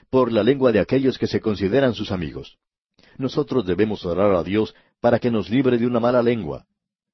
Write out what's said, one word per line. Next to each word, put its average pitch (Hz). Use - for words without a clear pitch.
por 127
la 110
lengua 131
de 107
aquellos 131
que 117
se 104
consideran 107
sus 104
amigos. 73
Nosotros 131
debemos 95
orar 92
a 82
Dios 101
para 120
que 123
nos 98
libre 127
de 120
una 120
mala 120
lengua. 107